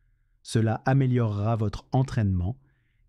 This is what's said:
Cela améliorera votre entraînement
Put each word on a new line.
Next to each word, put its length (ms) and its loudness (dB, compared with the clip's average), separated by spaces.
Cela 420 0
améliorera 720 0
votre 360 -4
entraînement 640 0